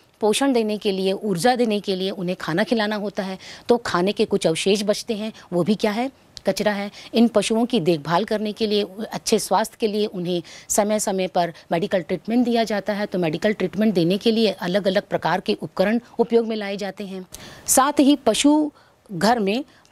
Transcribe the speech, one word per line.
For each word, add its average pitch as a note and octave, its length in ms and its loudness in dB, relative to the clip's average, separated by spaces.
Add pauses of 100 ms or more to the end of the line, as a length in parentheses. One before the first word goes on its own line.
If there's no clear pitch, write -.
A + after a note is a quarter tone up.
(200)
पोषण A#3+ 340 2
देने G#3+ 240 0
के G3+ 140 -2
लिए, F#3+ 220 0
ऊर्जा G#3 420 0
देने A3 240 0
के F#3+ 160 -4
लिए F#3+ 160 -4
उन्हें F3+ 240 -4
खाना E3+ 280 -2
खिलाना G#3+ 320 0
होता G3+ 280 -6
है, F#3+ 140 -8 (320)
तो A#3+ 80 4
खाने F#3 340 0
के G#3+ 140 0
कुछ G3 220 0
अवशेष G3 360 0
बचते G#3 320 -4
हैं, G#3+ 180 -8 (200)
वो F3 100 0
भी G3 120 0
क्या G#3+ 160 0
है? B3 200 -4 (340)
कचरा G3+ 260 0
है। G3+ 200 -6 (220)
इन A#3 140 6
पशुओं A3 380 2
की A3+ 140 0
देखभाल E3 460 0
करने G#3+ 280 -4
के A3 140 -2
लिए, G3+ 160 0 (280)
अच्छे F#3+ 280 0
स्वास्थ्य G3+ 400 -2
के A3+ 80 0
लिए G#3 180 -2
उन्हें F3 380 -4 (260)
समय-समय G#3 580 0
पर F3 260 -2 (180)
मेडिकल F#3 300 0
ट्रीटमेंट A3 440 -2
दिया A#3 180 2
जाता G#3 300 -4
है, G#3 120 -4
तो G3 140 -4
मेडिकल E3+ 340 0
ट्रीटमेंट G3 400 0
देने F3 240 2
के A3+ 140 2
लिए A3 200 2
अलग-अलग F#3 520 -2
प्रकार F3 360 -2
के - 220 -2
उपकरण G3+ 380 0 (200)
उपयोग A#3 280 2
में A3+ 80 -4
लाए G3+ 220 -6
जाते G3 280 -10
हैं। F#3 220 -12 (400)
साथ C#4+ 320 4
ही C#4+ 160 6
पशु D4 560 4 (400)
घर G#3 280 2
में G#3 260 0 (260)